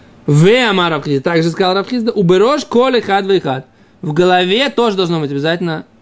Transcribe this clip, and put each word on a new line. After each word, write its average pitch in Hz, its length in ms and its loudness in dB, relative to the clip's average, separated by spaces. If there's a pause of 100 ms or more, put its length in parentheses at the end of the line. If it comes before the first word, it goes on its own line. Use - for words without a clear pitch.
(280)
Ве 202 400 4
амар 185 220 0
Рав 147 160 -4
Хизда, 139 160 -2
также 170 280 0
сказал 185 220 -2
Рав 190 160 -2
Хизда, 233 240 -4
уберешь 208 540 2
коль 254 340 2
хад 196 240 -2
вейхад. 156 400 -2 (380)
В 151 100 -6
голове 180 560 2
тоже 233 260 0
должно 175 260 -2
быть 143 100 -6
обязательно 160 560 -4 (160)